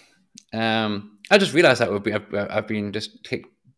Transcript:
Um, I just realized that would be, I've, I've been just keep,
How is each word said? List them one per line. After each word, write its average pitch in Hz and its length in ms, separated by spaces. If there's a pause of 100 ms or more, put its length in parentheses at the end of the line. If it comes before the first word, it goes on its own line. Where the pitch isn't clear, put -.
(520)
Um, 110 680 (120)
I 208 80
just 143 160
realized 143 260
that 98 100
would 101 140
be, 107 80
I've, 101 220
I've 107 340
been 104 240
just - 320
keep, - 220 (300)